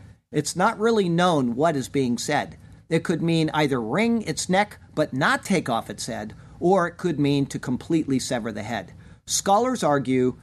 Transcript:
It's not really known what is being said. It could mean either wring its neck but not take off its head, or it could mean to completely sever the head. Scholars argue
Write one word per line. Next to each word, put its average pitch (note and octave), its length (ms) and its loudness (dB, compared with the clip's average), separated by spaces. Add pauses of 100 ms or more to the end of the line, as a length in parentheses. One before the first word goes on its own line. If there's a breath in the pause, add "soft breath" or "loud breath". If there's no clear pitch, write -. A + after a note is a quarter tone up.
(340 loud breath)
It's D3+ 240 -2
not G3+ 200 2
really G#3+ 300 2
known E3 480 2
what D3+ 220 2
is B2 100 -4
being B2 300 0
said. A#2+ 400 -2 (320 loud breath)
It E3 140 2
could E3+ 180 -2
mean E3 320 2
either C#3 280 0
wring G#3+ 400 0
its - 260 -6
neck G3 320 0 (160)
but D3+ 180 0
not G3+ 300 0
take F3 260 0
off A2+ 200 -2
its G#2 160 -10
head, G#2+ 280 -8 (260 loud breath)
or F3 280 2
it E3 100 -12
could E3 220 -2
mean C#3+ 280 2
to B2+ 120 -8
completely C3+ 580 -2
sever A#2+ 340 -4
the G#2 120 -8
head. G#2+ 300 -8 (320 loud breath)
Scholars A#3 580 2
argue B2+ 600 2